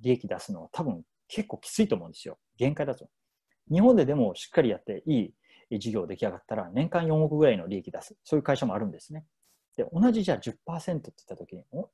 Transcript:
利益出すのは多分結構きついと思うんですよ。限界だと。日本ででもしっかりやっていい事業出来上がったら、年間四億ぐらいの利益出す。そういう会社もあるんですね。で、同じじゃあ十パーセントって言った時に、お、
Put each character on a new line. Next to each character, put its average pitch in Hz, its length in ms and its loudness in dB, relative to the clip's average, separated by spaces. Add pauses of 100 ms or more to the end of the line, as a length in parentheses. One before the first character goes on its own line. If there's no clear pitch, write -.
利 123 100 2
益 120 160 0
出 92 120 -6
す - 120 -12
の 82 120 -10
は 82 80 -18
多 - 120 -4
分 95 200 -4 (240)
結 214 200 -6
構 - 120 -10
き - 100 -16
つ - 120 0
い 214 60 4
と 156 80 0
思 85 100 -6
う 82 40 -16
ん - 20 -16
で - 80 -20
す - 80 -16
よ。 80 100 -14 (200)
限 139 180 0
界 151 100 -4
だ 135 100 -4
と。 - 140 -18 (640)
日 160 80 4
本 240 160 8
で 170 100 6
で 139 80 2
も 113 220 2
し - 120 -14
っ - 20 -20
か - 120 4
り 127 80 2
や 95 80 0
っ - 60 -20
て 101 220 -8
い 127 280 0 (360)
い 117 100 -4
事 113 120 -4
業 104 140 -2
出 90 120 -8
来 - 20 -20
上 104 120 0
が 90 60 -12
っ - 100 -20
た 110 80 -6
ら、 92 160 -4
年 131 180 0
間 170 160 0
四 156 180 4
億 151 140 0
ぐ 151 80 6
ら 135 60 8
い 107 60 0
の 85 100 -6
利 98 100 -4
益 127 140 -8
出 - 100 -10
す。 - 220 -20
そ - 120 0
う 151 40 2
い - 20 2
う - 20 -18
会 139 140 2
社 - 80 -2
も 202 80 0
あ 190 60 -2
る 208 60 -2
ん 196 60 -4
で - 80 -16
す - 140 -18
ね。 156 120 -14 (520)
で、 117 160 -2
同 220 180 4
じ 214 120 0
じ 180 80 0
ゃ 135 40 0
あ - 20 -2
十 - 160 -8 (120)
パ 170 100 -8
ー 165 40 -8
セ 143 140 -4
ン 120 80 -4
ト - 100 -18
っ - 20 -20
て - 140 -20
言 95 80 -14
っ - 40 -14
た - 40 -18
時 - 120 -18
に、 87 160 -18
お、 165 220 -10